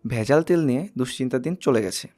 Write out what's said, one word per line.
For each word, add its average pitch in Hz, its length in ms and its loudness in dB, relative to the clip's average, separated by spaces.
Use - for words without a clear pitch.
ভেজাল 120 440 2
তেল 175 120 4
নিয়ে 131 120 0
দুশ্চিন্তার 127 460 -2
দিন 170 80 -2
চলে 123 220 4
গেছে। - 200 -8